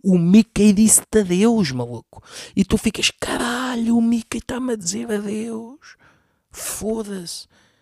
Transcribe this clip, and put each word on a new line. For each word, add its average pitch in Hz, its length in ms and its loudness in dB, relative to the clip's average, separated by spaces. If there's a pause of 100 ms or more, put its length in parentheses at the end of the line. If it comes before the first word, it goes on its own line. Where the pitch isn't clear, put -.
o 185 140 4
Mickey 202 560 6
disse-te 214 460 4
adeus, 190 520 2
maluco. 120 520 -10 (320)
E 196 100 2
tu - 140 0
ficas, - 320 -2
"Caralho, 240 840 -4
o 233 60 4
Mickey 226 380 -2
está-me 254 340 -6
a - 20 -2
dizer 214 360 -8
adeus. 220 880 -8 (520)
Foda-se. 202 1000 -8 (340)